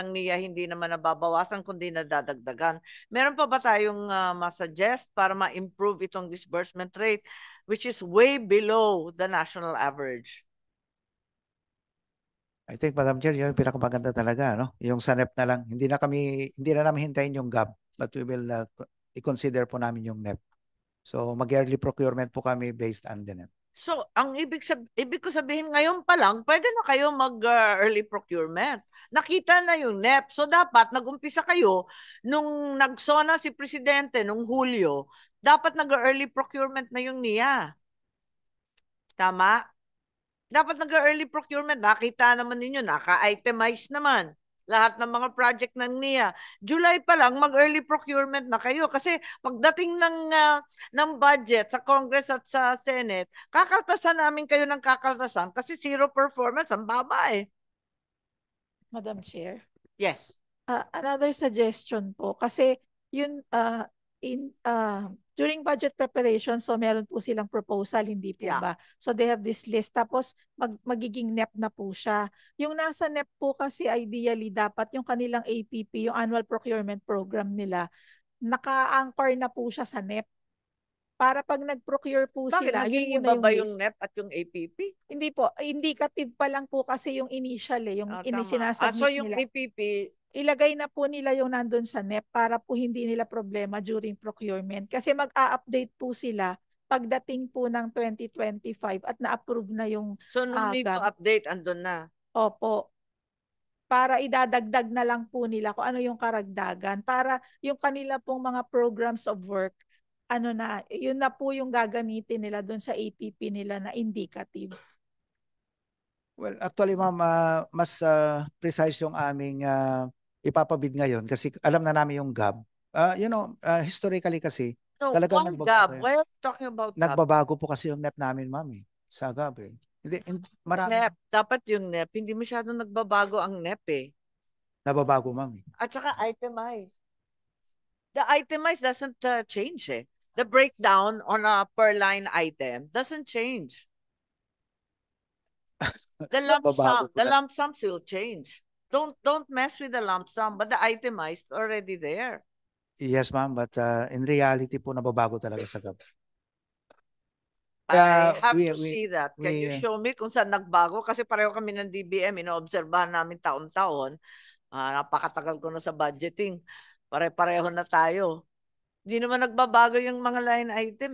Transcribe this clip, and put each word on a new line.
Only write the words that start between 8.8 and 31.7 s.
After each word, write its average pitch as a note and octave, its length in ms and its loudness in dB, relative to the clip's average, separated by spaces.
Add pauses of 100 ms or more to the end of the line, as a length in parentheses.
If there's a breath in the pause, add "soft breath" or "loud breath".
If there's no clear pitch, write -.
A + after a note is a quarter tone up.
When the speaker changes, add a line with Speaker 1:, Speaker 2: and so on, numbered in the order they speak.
Speaker 1:
the F3+ 160 -2
national E3 480 -4
average? C3 720 -6 (2250)
Speaker 2:
I A#2+ 160 -14
think, D3 160 0
Madam C3+ 240 2
Chair, D3+ 160 0
yun C#3 160 0
yung C3+ 80 2
pinakamaganda B2+ 560 0
talaga, A#2 400 0
no? B2+ 240 -4
Yung A#2+ 240 -2
sa C3+ 80 2
nep B2 240 0
na B2+ 80 0
lang. B2 240 0
Hindi B2+ 240 -2
na C#3 80 2
kami, C#3 560 -2
hindi C#3 160 -2
na D3+ 160 2
namin D3 240 -2
hintayin C#3 280 -2
yung B2 80 -6
gab, A2 240 0 (240)
but B2+ 160 -6
we B2+ 160 -8
will, B2 160 -6
uh, A#2 240 -6 (480)
i-consider B2+ 480 -2
po B2 160 -8
namin A2+ 320 -6
yung G#2+ 80 -12
nep. G2+ 160 -6 (640)
So, A#2+ 320 -6
mag-early C3 480 2
procurement B2+ 480 0
po - 160 -6
kami B2 320 -2
based A2+ 320 -6
on G#2 160 -12
the G2+ 80 -12
nep. F2 160 -16 (240)
Speaker 1:
So, - 400 -6
ang C4+ 240 2
ibig D4+ 240 -4
sab-, B3 240 -4 (160)
ibig B3+ 240 -4
ko F4 80 -6
sabihin, D4+ 400 -4
ngayon D#4+ 320 2
pa F4 160 6
lang, A3+ 240 4
pwede D#4+ 240 4
na A#4 160 0
kayo C#4 240 4
mag, C4 320 0
uh, A3 400 6
early G#3+ 240 4
procurement. G3 800 -4 (320 loud breath)
Nakita F4 480 4
na E4+ 160 2
yung A3+ 240 -2
nep. C4+ 240 6
So, D4 160 -2
dapat E4+ 480 6
nag-umpisa C4+ 560 -4
kayo G3+ 400 4 (320 loud breath)